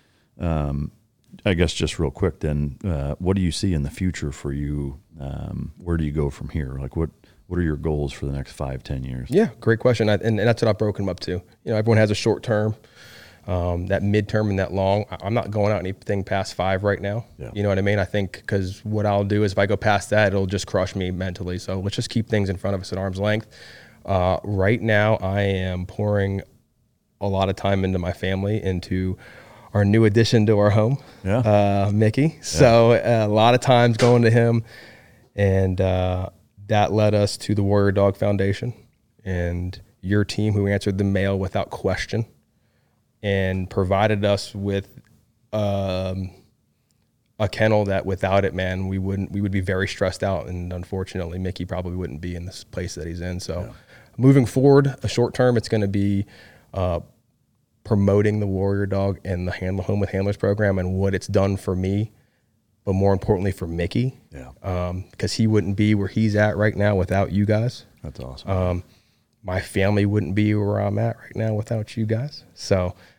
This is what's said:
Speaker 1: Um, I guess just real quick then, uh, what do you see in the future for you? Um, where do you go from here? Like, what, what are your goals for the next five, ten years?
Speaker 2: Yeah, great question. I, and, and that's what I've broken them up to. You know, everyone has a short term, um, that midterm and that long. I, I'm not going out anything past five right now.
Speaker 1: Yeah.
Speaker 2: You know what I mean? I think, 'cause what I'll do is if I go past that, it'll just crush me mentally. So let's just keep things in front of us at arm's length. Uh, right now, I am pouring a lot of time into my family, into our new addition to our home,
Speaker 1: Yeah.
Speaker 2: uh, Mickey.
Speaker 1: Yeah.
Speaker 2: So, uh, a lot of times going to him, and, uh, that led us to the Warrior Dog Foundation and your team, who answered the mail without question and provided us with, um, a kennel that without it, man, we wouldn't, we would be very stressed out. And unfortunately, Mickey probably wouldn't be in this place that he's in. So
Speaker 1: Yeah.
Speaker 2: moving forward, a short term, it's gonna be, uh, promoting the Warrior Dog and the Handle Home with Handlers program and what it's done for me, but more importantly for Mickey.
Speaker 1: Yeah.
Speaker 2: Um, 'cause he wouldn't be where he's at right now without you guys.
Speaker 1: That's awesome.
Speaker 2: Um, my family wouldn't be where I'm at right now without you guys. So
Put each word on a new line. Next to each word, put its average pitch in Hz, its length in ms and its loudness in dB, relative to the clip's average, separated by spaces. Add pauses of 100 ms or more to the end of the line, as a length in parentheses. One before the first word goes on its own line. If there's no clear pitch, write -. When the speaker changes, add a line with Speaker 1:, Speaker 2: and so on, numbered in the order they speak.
(380)
Speaker 1:
Um, 73 540 -4 (520)
I 104 100 2
guess 85 200 2
just - 240 -4
real 73 140 0
quick - 280 -2
then, 73 440 -2
uh, 73 340 -2
what 92 180 0
do 98 60 0
you 87 100 0
see 95 220 -2
in 76 80 0
the 69 80 -4
future 85 420 -4
for 71 200 -8
you? 71 460 -6 (220)
Um, 69 560 -8
where 87 220 -2
do 80 60 0
you 73 80 -2
go 73 180 0
from - 180 -12
here? 67 320 -6
Like, - 160 -8
what, 80 140 -2 (380)
what 87 100 -4
are 90 40 0
your 76 140 0
goals 73 360 -2
for - 140 -10
the 69 60 -4
next 69 200 -8
five, 67 300 -8
ten 67 220 -6
years? 64 260 -10
Speaker 2:
Yeah, 190 200 2 (100)
great 113 200 2
question. 113 280 2
I, 107 60 4
and, 110 240 0
and - 0 -
that's 113 240 2
what 117 60 2
I've 101 100 0
broken 104 260 -2
them 95 60 -2
up 90 100 -8
to. - 120 -6
You 90 100 -6 (240)
know, 113 100 -2
everyone 110 220 4
has 107 120 6
a 104 40 2
short - 280 0
term, 107 320 0 (720)
um, 90 420 -2
that 95 140 0
midterm 104 460 0
and 98 100 0
that 95 140 -2
long. 98 380 0
I, - 120 -12
I'm 104 120 -4
not 117 160 -2
going 104 220 0
out 98 80 -2
anything 95 440 -6
past 95 300 -4
five 95 300 -2
right 101 160 0
now. 104 260 -6 (100)
Speaker 1:
Yeah. 60 160 -14
Speaker 2:
You 101 100 -4
know 101 60 2
what 98 100 2
I 95 40 0
mean? 101 160 2
I 98 60 0
think, 98 420 -6
'cause 98 380 -4
what 107 200 -2
I'll 104 200 2
do 104 200 0
is 98 80 0
if 92 60 -2
I 101 80 2
go 104 100 0
past 101 340 0
that, 104 180 4
it'll 98 180 0
just 95 200 -4
crush 92 280 -2
me 92 160 -4
mentally. 90 480 -6
So 95 220 -8
let's 98 160 -4
just - 140 -6
keep 113 180 -2
things 104 200 0
in 95 80 -2
front 101 180 -4
of 95 60 -4
us - 120 -12
at 92 60 -6
arm's 95 200 -4
length. 107 300 -2 (580)
Uh, 92 380 2
right 101 360 2
now, 110 360 2
I 98 260 -2
am 92 420 -2
pouring 98 560 -2 (800)
a 101 80 -4
lot 95 220 0
of 95 60 -2
time 98 280 0
into 95 140 0
my 90 140 -4
family, 98 500 -2
into 92 560 -4 (560)
our 104 100 4
new 110 220 6
addition 110 400 4
to 107 120 4
our 104 120 6
home, 107 260 2 (260)
Speaker 1:
Yeah. 98 180 0
Speaker 2:
uh, 101 520 4
Mickey. 107 300 4
Speaker 1:
Yeah. 160 200 0
Speaker 2:
So, 117 500 6
uh, 113 340 2
a - 20 0
lot 107 260 6
of 123 60 2
times 120 380 4
going 120 240 6
to 117 80 6
him, 117 320 4 (760)
and, 95 440 2
uh, 92 500 0 (380)
that 104 240 2
led 107 220 4
us 104 240 2
to - 160 -2
the 101 80 0
Warrior 101 300 4
Dog 98 240 4
Foundation 101 560 -2 (520)
and 90 540 -4 (220)
your 101 240 2
team, 107 300 -2
who 101 120 0
answered 98 300 0
the 101 80 0
mail 98 340 0
without 98 300 -4
question - 560 -4 (960)
and 95 460 -2
provided 101 560 0
us 101 300 0
with, 98 460 -4 (520)
um, 95 800 -4 (1080)
a 104 100 0
kennel 110 360 2
that 98 220 -2
without 95 380 0
it, 95 100 -2
man, 92 340 -4
we 95 100 -4
wouldn't, 95 320 -4
we 101 100 -4
would 101 120 -2
be 98 80 0
very 95 260 -2
stressed - 380 -2
out. 92 220 -2
And 90 260 -8
unfortunately, 90 680 -6
Mickey 92 260 -6
probably 90 320 -6
wouldn't 78 240 -8
be 90 140 -8
in 87 120 -10
this - 180 -14
place 87 320 -8
that 78 100 -8
he's 85 140 -8
in. 90 180 -6
So 87 300 -8
Speaker 1:
Yeah. - 40 -16 (440)
Speaker 2:
moving 135 300 6
forward, 139 560 4
a 107 60 -2
short - 260 0
term, 123 220 2
it's 110 120 -2
gonna 107 200 0
be, 101 380 0 (480)
uh, 90 260 -2 (840)
promoting 104 560 2
the 104 60 -2
Warrior 98 400 -2
Dog 98 380 -2
and 92 240 -4
the 87 40 -6
Handle 92 320 -4
Home 104 160 -2
with 101 100 -2
Handlers 101 260 -2
program 101 420 0
and 92 160 -2
what 98 200 0
it's 92 140 -4
done 98 280 2
for 95 180 -4
me, 98 360 -2 (720)
but 101 100 -2
more 98 180 4
importantly 95 400 0
for - 140 -8
Mickey. 87 520 -4 (140)
Speaker 1:
Yeah. 65 180 -18 (120)
Speaker 2:
Um, 90 420 -4 (120)
'cause - 180 -4
he 113 120 2
wouldn't 104 300 2
be 104 180 4
where 101 140 -2
he's 107 280 0
at 107 200 2
right 104 200 2
now 101 200 2
without 95 360 0
you 101 140 2
guys. 110 380 -2 (180)
Speaker 1:
That's - 180 -14
awesome. 65 300 -10
Speaker 2:
Um, 90 320 0 (600)
my 92 180 -4
family 101 440 0
wouldn't 101 300 0
be 104 200 2
where 104 260 0
I'm 101 180 -2
at 113 200 -2
right - 180 -14
now 110 180 -2
without 107 420 -6
you 113 80 -2
guys. 117 380 -4 (120)
So 90 400 -2 (240)